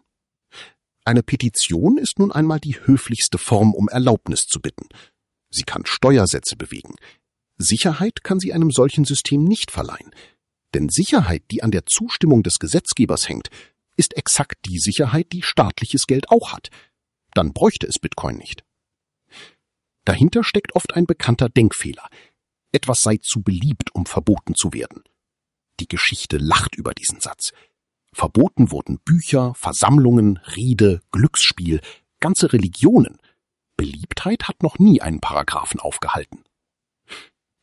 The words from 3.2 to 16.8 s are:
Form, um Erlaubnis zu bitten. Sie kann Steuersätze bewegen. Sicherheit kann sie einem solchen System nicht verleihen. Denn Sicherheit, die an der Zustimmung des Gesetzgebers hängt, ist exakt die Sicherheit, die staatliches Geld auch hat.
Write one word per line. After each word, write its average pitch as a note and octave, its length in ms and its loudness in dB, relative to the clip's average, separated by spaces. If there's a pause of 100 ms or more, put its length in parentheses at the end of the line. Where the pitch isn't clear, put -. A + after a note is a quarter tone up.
Form, G#2+ 380 2
um G2+ 140 0
Erlaubnis B2 580 0
zu - 140 -6
bitten. - 260 -12 (640)
Sie - 140 -8
kann - 200 -6
Steuersätze A2 680 2
bewegen. - 400 -14 (640)
Sicherheit E3+ 640 -2
kann F#3+ 160 -2
sie F#3 140 -6
einem E3 180 2
solchen C#3 340 2
System C#3+ 380 0
nicht G3+ 300 0
verleihen. - 400 -10 (640)
Denn D2+ 140 -2
Sicherheit, D#3 640 0
die - 140 -6
an G#2+ 80 0
der F2+ 140 -2
Zustimmung D#3 580 2
des - 160 -4
Gesetzgebers - 680 -2
hängt, B1 220 -10 (460)
ist - 200 0
exakt - 480 -4
die F2+ 140 -8
Sicherheit, C#3 540 -2
die F3 100 -8
staatliches - 640 -2
Geld C3+ 240 -2
auch A#3 220 2
hat. - 180 -16 (640)